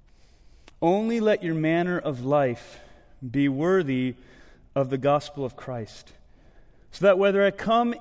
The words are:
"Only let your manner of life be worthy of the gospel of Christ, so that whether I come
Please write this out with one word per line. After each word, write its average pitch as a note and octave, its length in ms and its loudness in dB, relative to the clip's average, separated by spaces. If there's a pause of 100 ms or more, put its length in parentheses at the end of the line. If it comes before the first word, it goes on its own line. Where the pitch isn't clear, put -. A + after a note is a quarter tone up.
(840)
"Only A3 360 0
let G#3+ 220 2
your E3 140 -4
manner E3+ 420 0
of C3 260 -6
life C3+ 560 -2 (480)
be C#3+ 220 0
worthy C3+ 640 0 (640)
of C3 160 0
the C3+ 80 -2
gospel C#3+ 460 0
of A#2+ 100 -10
Christ, - 560 -12 (800)
so - 160 -2
that F#3+ 100 6
whether G3 260 4
I G3+ 60 4
come A#3 520 0